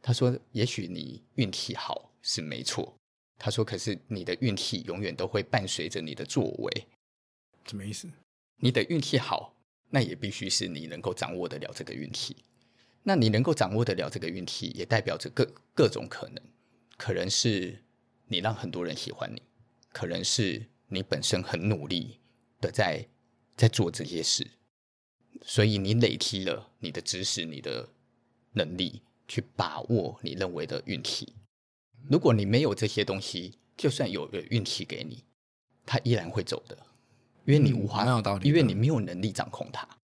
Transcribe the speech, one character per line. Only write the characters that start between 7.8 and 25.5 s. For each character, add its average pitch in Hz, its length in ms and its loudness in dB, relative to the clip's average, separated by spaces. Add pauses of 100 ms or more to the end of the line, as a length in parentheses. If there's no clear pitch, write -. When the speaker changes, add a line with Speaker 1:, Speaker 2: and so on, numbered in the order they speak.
Speaker 2:
意 104 80 -6
思？ - 180 -10 (460)
Speaker 1:
你 123 160 4
的 117 120 4
运 165 160 2
气 131 180 2
好， - 360 -4 (360)
那 139 100 4
也 - 140 0
必 104 160 -6
须 98 180 -6
是 - 180 0
你 80 200 -8
能 80 140 -8
够 92 120 -2
掌 90 240 -4
握 87 100 -2
得 71 120 -6
了 - 160 -8
这 - 100 -10
个 - 80 -12
运 71 180 -8
气。 - 260 -8 (680)
那 196 140 4
你 117 120 6
能 107 140 4
够 165 100 4
掌 101 220 2
握 117 100 4
得 104 100 0
了 85 140 -2
这 - 100 -6
个 82 100 -4
运 90 180 -6
气， - 280 -6
也 90 120 -6
代 113 140 4
表 82 180 -4
着 - 120 -8
各-， - 140 2 (300)
各 131 140 6
种 - 200 -4
可 - 220 -10
能。 - 120 -14 (540)
可 - 160 -4
能 90 160 0
是 95 560 0 (440)
你 98 100 0
让 107 160 0
很 87 160 -8
多 87 140 -4
人 78 120 -4
喜 - 160 -8
欢 - 220 -6
你， - 80 -14 (500)
可 - 140 -6
能 87 160 -2
是 95 460 0 (180)
你 95 160 -2
本 76 180 -2
身 90 220 2
很 87 260 -2
努 76 200 0
力 101 320 -6 (400)
的 - 100 0
在， 90 340 0 (520)
在 117 100 6
做 104 240 4
这 - 140 -6
些 80 180 -4
事， - 260 0 (960)
所 - 220 4